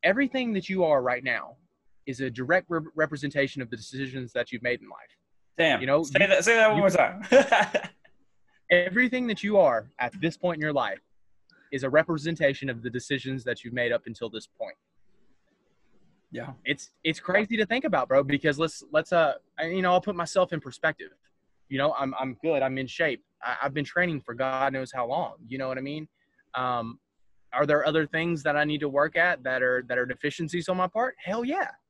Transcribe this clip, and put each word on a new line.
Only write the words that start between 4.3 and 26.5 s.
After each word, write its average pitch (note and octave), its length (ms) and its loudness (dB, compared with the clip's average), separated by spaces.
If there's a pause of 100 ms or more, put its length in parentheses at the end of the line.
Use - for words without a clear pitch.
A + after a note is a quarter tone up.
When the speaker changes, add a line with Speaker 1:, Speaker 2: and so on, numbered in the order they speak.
Speaker 1:
that A#2+ 180 -4
you've A#2+ 120 -10
made B2 180 -2
in G#2+ 80 -20
life. - 260 -20 (440)
Speaker 2:
Damn. D3+ 240 2
Speaker 1:
You C3 40 -4
know, C#3+ 160 4
Speaker 2:
Say D3+ 200 2
Speaker 1:
you, G3+ 60 4
Speaker 2:
that, F3+ 140 4
say A3+ 140 4
that A3 120 8
one G#3+ 100 4
Speaker 1:
you G#3 40 2
Speaker 2:
more G3 60 6
time. D#3+ 420 2
<laughs> A#3+ 600 4 (800)
Speaker 1:
Everything A3+ 560 4
that G#3+ 180 -4
you G#3 140 4
are A#2+ 400 4
at B2 240 -4
this E3 160 -2
point F3 180 -2
in D#3 60 -6
your D3+ 100 0
life A2 280 -2 (720)
is C3+ 120 -4
a C3+ 80 -2
representation D3+ 800 0
of A#2 120 -8
the B2 60 -6
decisions B2+ 560 -6
that A#2+ 180 -6
you've A#2+ 120 -12
made A#2+ 180 0
up A#2 140 -2
until A2+ 240 -8
this A2 160 -12
point. - 300 -12 (1500)
Speaker 2:
Yeah. A#2+ 200 -10 (160)
Speaker 1:
It's, C#3 240 -6 (140)
it's D#3+ 160 -2
crazy G#3 360 0
to G#3+ 80 0
think A#3 200 -4
about, E3 240 0
bro, C#3 140 6
because C#3+ 360 0
let's, D#3+ 340 -4
let's, D#3 220 0
uh, D#3+ 200 4 (240)
I, D#3+ 100 -4
you F#3 120 -4
know, F3+ 120 4
I'll F3+ 80 6
put G3+ 140 -4
myself F3 380 0
in D#3 80 -4
perspective. C3+ 480 -4 (600)
You C3+ 80 -4
know, D3 200 2
I'm, C3+ 220 -4
I'm C3 220 -6
good. D3+ 200 0
I'm C3 140 -2
in C3 100 -6
shape. C#3 380 -4 (180)
I, B2 200 -4
I've C#3 100 -2
been D3 120 -4
training E3+ 360 -2
for A#2 140 -12
God C3 400 -2
knows C3 180 -6
how B2+ 160 -4
long. C#3+ 280 -4 (100)
You B2 100 -10
know C3+ 120 -6
what C3 100 -6
I - 20 -8
mean? D3 260 -8 (480)